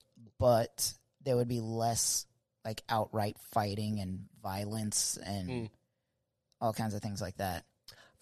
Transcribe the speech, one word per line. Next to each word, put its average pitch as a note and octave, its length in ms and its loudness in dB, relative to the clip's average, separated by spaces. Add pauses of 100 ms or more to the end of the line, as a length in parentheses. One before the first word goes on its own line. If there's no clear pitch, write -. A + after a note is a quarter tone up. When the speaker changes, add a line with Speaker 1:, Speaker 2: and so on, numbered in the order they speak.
(380)
Speaker 1:
but A#2 560 4 (280)
there C3 140 2
would A#2+ 120 4
be A#2+ 140 0
less, A2+ 640 0 (400)
like, A2 240 -6
outright G#2+ 480 0 (140)
fighting G#2+ 480 0
and F#2+ 280 -4 (140)
violence G#2 760 -2
and F#2+ 320 -4
Speaker 2:
Mm. A#2 200 -4 (920)
Speaker 1:
all A2+ 120 2
kinds A2+ 200 0
of G#2 80 -2
things G2+ 200 -4
like F#2 160 -6
that. F2+ 280 -4 (560)